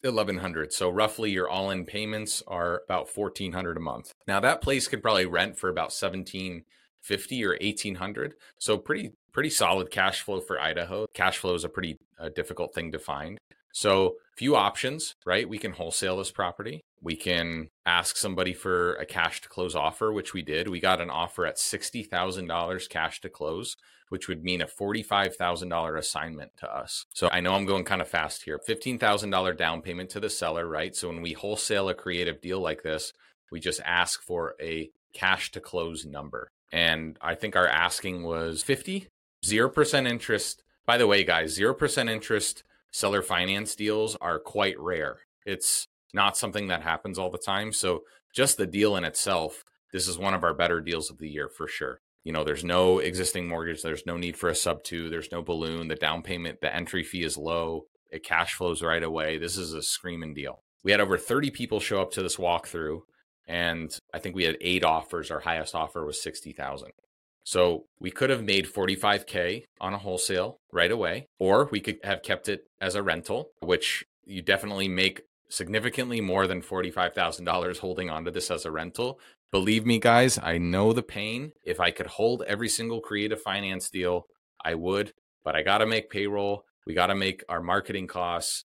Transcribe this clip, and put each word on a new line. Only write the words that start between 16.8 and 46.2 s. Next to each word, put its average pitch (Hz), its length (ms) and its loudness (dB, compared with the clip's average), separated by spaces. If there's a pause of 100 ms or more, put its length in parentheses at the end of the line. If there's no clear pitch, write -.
We 82 160 -4
can 85 520 0 (180)
ask 87 320 2
somebody 92 340 0
for 87 440 0
a 85 100 -8
cash - 340 0
to - 80 -18
close 90 260 -4
offer, 82 380 0
which 101 220 -4
we 90 80 -4
did. 76 260 -2
We 90 100 -4
got 92 220 4
an 85 80 -6
offer 85 380 -2
at - 120 -4
sixty - 440 -4
thousand 92 460 -2
dollars 85 380 -2
cash 82 360 -4
to 95 80 -12
close, 82 460 -6 (340)
which - 180 -6
would 82 140 -6
mean 90 180 -2
a 82 60 -2
forty-five 101 680 0
thousand 87 340 -2
dollar 82 260 0
assignment 78 600 -6
to - 120 -10
us. - 440 -8
So 87 180 2
I 87 80 2
know 92 140 4
I'm 101 100 2
going 95 200 2
kind 92 180 0
of 87 60 -6
fast 78 360 -2
here. 76 220 -4
Fifteen 117 320 -2
thousand 104 320 2
dollar 92 240 2
down 82 260 0
payment 90 300 -8
to 104 100 -8
the 104 80 -2
seller, 85 400 -2
right? 78 260 -4
So - 140 -4
when 82 140 -8
we 82 100 -4
wholesale 101 560 0
a 90 60 0
creative 87 480 -2
deal 95 180 -2
like 80 220 -2
this, 78 320 -4 (360)
we 85 80 -10
just 87 280 -2
ask 87 360 2
for 85 380 -4
a 80 300 -4 (240)
cash 95 380 0
to 90 80 -10
close 82 440 -6
number. 71 440 -10 (240)
And 80 480 2
I 85 140 -2
think 98 220 -4
our 90 100 8
asking 87 560 2
was 82 400 -2
fifty, 185 460 -2 (360)
zero 107 240 4
percent 147 380 4
interest. 117 560 -2 (240)
By 120 120 6
the 120 100 8
way, 101 160 8
guys, 82 280 4
zero 104 220 4
percent 135 340 0
interest 107 540 -2 (300)
seller 101 300 2
finance 95 520 0
deals 107 460 0
are 85 180 0
quite 98 400 0
rare. 78 400 -4 (260)
It's - 420 0 (280)
not 98 220 4